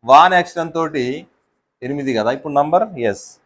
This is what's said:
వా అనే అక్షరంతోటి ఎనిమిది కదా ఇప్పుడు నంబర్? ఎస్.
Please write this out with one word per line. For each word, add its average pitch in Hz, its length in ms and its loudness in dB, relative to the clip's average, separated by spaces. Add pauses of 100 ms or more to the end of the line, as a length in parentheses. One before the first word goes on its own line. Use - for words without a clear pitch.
వా 143 200 8
అనే 185 120 2
అక్షరంతోటి 160 880 -4 (560)
ఎనిమిది 135 360 -6
కదా 110 140 0
ఇప్పుడు 143 200 -8
నంబర్? 151 320 0 (140)
ఎస్. 107 280 -4 (200)